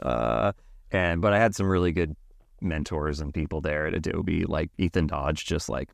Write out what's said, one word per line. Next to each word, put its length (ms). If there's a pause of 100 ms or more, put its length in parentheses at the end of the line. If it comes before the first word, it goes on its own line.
uh, 520 (380)
and, 300
but 140
I 40
had 160
some 120
really 260
good 240 (460)
mentors 580
and 140
people 260
there 260
at 60
Adobe, 540
like 320
Ethan 280
Dodge, 380
just, 240
like, 260